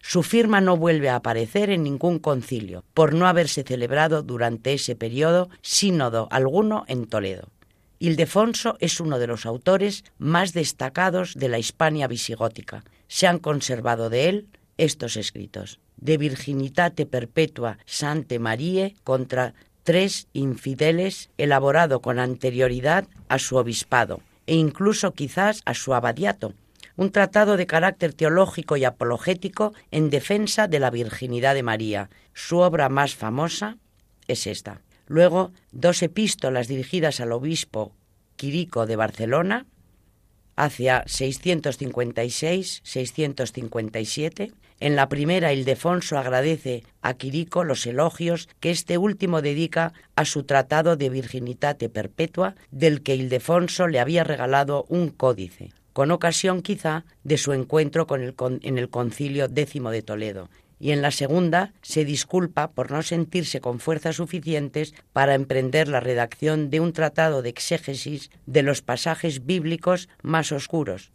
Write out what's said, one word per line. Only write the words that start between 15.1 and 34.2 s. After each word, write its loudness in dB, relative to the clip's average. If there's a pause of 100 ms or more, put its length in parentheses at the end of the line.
escritos: -10 (180)
De 0
Virginitate -2
Perpetua -2
Sante -4
Marie -2
contra -2 (300)
tres 2
infideles, -2
elaborado 4
con -2
anterioridad 0 (220)
a 2
su -2
obispado 0 (260)
e 2
incluso 2
quizás -2
a -2
su -2
abadiato, -2 (440)
un 0
tratado 4
de -2
carácter 2
teológico 2
y 2
apologético -2 (180)
en 2
defensa 0
de 2
la 2
virginidad 0
de 0
María. -2 (240)
Su -2
obra 4
más 2
famosa -4 (480)